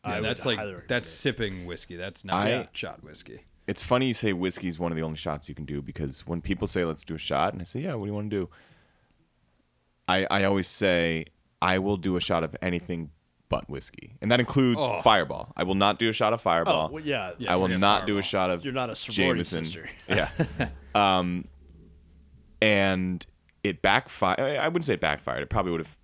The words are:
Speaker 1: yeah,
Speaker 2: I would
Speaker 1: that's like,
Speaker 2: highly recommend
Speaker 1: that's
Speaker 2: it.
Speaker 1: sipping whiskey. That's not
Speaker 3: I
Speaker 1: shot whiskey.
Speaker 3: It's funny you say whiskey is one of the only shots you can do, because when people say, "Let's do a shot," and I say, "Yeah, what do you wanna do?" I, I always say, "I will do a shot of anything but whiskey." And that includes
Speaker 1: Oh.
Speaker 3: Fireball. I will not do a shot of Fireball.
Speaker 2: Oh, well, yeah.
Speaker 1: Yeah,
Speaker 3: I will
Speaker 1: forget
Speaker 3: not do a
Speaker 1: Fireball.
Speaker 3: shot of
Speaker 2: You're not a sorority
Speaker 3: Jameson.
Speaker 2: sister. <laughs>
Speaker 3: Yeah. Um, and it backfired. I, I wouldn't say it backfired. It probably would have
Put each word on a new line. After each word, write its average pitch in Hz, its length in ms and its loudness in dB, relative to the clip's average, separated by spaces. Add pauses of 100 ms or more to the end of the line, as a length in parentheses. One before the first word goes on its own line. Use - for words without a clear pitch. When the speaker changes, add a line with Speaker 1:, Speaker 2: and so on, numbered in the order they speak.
Speaker 1:
yeah, 104 80 -4
Speaker 2:
I 104 80 -2
would 110 80 -2
Speaker 1:
that's 123 180 -4
like, 113 120 0
Speaker 2:
highly 104 140 -6
recommend 87 180 -16
Speaker 1:
that's 120 180 0
Speaker 2:
it. - 40 -2
Speaker 1:
sipping 104 540 -2
whiskey. 87 300 -8
That's 92 280 -10
not 95 220 0
Speaker 3:
I 120 260 -2
Speaker 1:
shot - 300 -10
whiskey. 73 380 -14 (280)
Speaker 3:
It's 101 140 -2
funny 127 260 2
you 117 60 0
say 107 180 2
whiskey 92 360 -2
is 82 120 -6
one 87 100 0
of 80 60 -2
the 80 80 -2
only 78 120 -4
shots 76 320 -6
you 71 60 -12
can 76 100 -10
do, 71 180 -6
because 69 440 -8
when 85 140 -4
people 98 260 -4
say, 92 180 0
"Let's 80 200 -4
do 85 100 -8
a 78 40 -8
shot," 78 340 0
and 95 100 -10
I - 20 -8
say, 120 160 -6
"Yeah, 165 140 -6
what 104 120 -6
do 104 40 -6
you 104 40 -6
wanna 104 140 -6
do?" 98 200 -2 (1600)
I, 92 220 2
I 98 140 4
always 98 220 2
say, 85 600 2 (340)
"I 92 180 4
will 101 180 0
do 90 200 -2
a 87 40 0
shot 85 220 0
of 78 180 -6
anything 85 500 -4 (380)
but - 220 -4
whiskey." - 500 -12
And 107 120 2
that 123 80 6
includes 123 420 4
Speaker 1:
Oh. 110 200 0
Speaker 3:
Fireball. - 540 4
I - 60 -2
will 92 140 2
not 98 240 4
do 113 80 2
a 110 40 2
shot 110 200 2
of 117 80 -2
Fireball. 85 500 2
Speaker 2:
Oh, - 40 -10
well, 156 100 -12
yeah. 104 340 -4
Speaker 1:
Yeah, 95 140 -2
Speaker 3:
I 90 40 4
will 95 120 4
Speaker 1:
forget 92 120 0
Speaker 3:
not 101 280 6
do 104 60 2
a - 20 2
Speaker 1:
Fireball. 98 120 0
Speaker 3:
shot 92 220 2
of 87 140 -2
Speaker 2:
You're 131 100 -6
not 123 160 -2
a - 60 -8
sorority 87 480 0
Speaker 3:
Jameson. 82 200 -2
Speaker 2:
sister. 80 240 -8 (100)
<laughs> - 100 -20
Speaker 3:
Yeah. - 600 0 (280)
Um, 92 500 2 (1120)
and 95 640 2 (400)
it 95 180 -2
backfired. 98 580 2
I, 135 160 0
I 151 120 0
wouldn't 170 160 0
say 127 100 2
it 82 60 -4
backfired. 73 420 0
It - 80 -8
probably 92 220 0
would 82 80 0
have - 240 -10